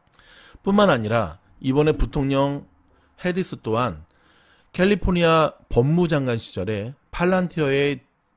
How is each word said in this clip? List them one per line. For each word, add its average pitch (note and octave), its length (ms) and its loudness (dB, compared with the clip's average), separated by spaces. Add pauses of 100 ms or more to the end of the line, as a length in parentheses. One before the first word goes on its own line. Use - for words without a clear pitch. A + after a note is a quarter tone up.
(640)
뿐만 G3+ 260 4
아니라 A2 480 0 (220)
이번에 D3 320 2
부통령 C#3 760 -2 (580)
해리스 F3 380 -4
또한 A2 440 -4 (680)
캘리포니아 F3 800 2 (160)
법무장관 C#3+ 680 0
시절에 G#2+ 560 -8 (160)
팔란티어의 D3 880 0 (360)